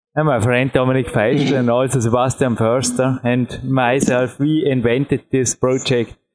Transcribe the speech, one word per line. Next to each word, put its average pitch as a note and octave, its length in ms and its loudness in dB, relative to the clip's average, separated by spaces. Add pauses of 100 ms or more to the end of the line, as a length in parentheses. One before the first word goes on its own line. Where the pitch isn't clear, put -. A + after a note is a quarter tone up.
(160)
And D3+ 120 0
my B2+ 120 0
friend B2 320 0
Dominik C3 400 0
Feischl C3 480 0
and A#2+ 100 0
also B2+ 300 0
Sebastian B2 560 0
Förster B2+ 680 0
and B2 400 -2
myself, C3 760 0
we D3+ 260 0
invented B2+ 680 0
this B2+ 240 0
project B2+ 600 -2 (200)